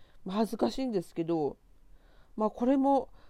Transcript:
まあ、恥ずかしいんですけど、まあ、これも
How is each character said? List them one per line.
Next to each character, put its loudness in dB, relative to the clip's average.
ま -6
あ、 0
恥 2
ず -6
か 2
し -6
い -2
ん -2
で 0
す -18
け -2
ど、 0
ま 0
あ、 -2
こ -4
れ 4
も 2